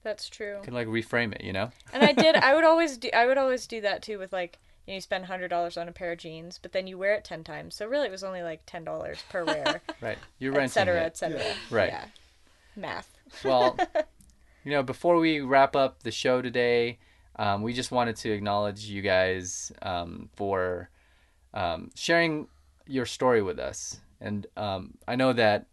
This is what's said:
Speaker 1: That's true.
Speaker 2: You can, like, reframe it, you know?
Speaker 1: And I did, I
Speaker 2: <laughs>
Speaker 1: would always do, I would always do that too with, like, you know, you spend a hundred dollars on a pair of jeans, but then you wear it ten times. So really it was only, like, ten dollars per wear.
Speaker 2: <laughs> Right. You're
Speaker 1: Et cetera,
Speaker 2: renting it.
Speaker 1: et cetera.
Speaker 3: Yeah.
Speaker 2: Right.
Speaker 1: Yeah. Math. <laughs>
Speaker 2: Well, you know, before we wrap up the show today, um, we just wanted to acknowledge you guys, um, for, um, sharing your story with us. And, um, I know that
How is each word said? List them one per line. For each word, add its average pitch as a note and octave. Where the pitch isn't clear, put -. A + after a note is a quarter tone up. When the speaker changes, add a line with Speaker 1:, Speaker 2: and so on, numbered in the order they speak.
Speaker 1:
That's G#3
true. G#3
Speaker 2:
You G3
can, B2
like, A#2+
reframe A2+
it, -
you G2
know? G2
Speaker 1:
And B3+
I C#4+
did, D#4
I C4+
Speaker 2:
<laughs> -
Speaker 1:
would D#4+
always D#4+
do, A3+
I A#3
would C4
always C4
do A3+
that G3
too G#3+
with, F#3
like, F3+
you -
know, -
you F#3+
spend F#3
a -
hundred F#3
dollars F3
on E3+
a -
pair E3+
of E3+
jeans, E3
but F3+
then F#3+
you F#3
wear G3
it G#3
ten D#3+
times. D#3
So G#3+
really C4+
it F#3+
was F#3+
only, F#3+
like, E3
ten E3
dollars D#3
per F3
wear. D4
Speaker 2:
<laughs> -
Right. G#2+
You're C3+
Speaker 1:
Et C3+
cetera, F#3
Speaker 2:
renting E3
it. E3
Speaker 1:
et -
cetera. D#3
Speaker 3:
Yeah. -
Speaker 2:
Right. G2+
Speaker 1:
Yeah. -
Math. C#3+
<laughs> -
Speaker 2:
Well, B3+
you C#3
know, D3
before E3+
we D#3+
wrap C3+
up C3+
the A2+
show B2+
today, A#2+
um, G#2
we A#2+
just B2
wanted A#2+
to A#2
acknowledge G#2
you G2+
guys, F#2
um, F2
for, F#2
um, E2+
sharing E3
your C3
story A#2+
with F2+
us. -
And, G#2
um, G2
I A#2+
know C3
that G#2+